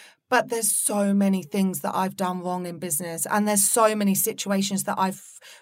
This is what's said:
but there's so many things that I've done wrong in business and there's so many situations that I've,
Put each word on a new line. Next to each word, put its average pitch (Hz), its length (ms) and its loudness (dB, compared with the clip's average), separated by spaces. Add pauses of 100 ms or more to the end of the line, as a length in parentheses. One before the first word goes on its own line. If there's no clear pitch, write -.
(300)
but 247 180 2
there's 226 260 0
so 202 380 0
many 196 300 4
things 190 380 -2
that - 140 -4
I've 190 220 -2
done 180 260 -4
wrong 180 220 -4
in 175 140 -10
business 170 480 -6
and 208 200 0
there's 208 220 2
so 220 280 4
many 202 180 2
situations 196 720 -2
that 202 140 -4
I've, 190 220 -2 (420)